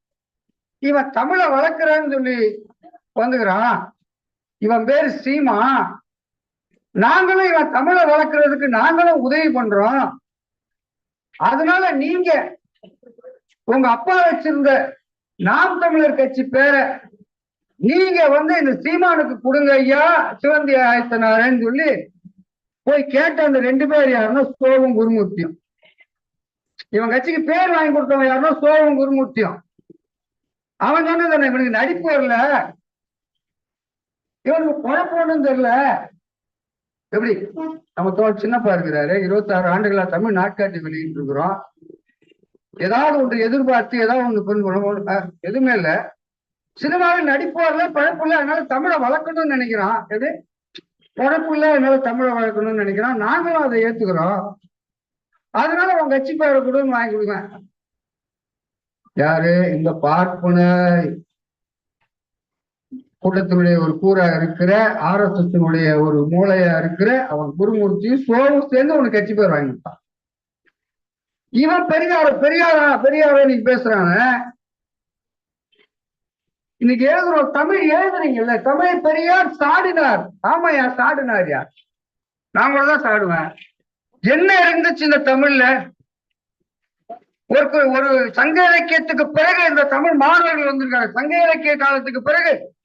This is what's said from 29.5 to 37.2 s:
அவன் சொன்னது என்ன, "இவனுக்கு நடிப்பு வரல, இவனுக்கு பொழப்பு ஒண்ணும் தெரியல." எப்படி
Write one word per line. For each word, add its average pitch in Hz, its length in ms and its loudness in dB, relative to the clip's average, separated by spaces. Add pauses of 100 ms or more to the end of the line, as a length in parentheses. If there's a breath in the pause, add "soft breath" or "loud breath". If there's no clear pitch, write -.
அவன் 302 280 0
சொன்னது 330 300 0
என்ன, 285 120 2
"இவனுக்கு 254 240 -2
நடிப்பு 311 400 -2
வரல, 254 640 0 (1700)
இவனுக்கு 302 480 -2
பொழப்பு 339 240 -2
ஒண்ணும் 320 320 0
தெரியல." 254 540 0 (1120)
எப்படி 214 380 -4 (480)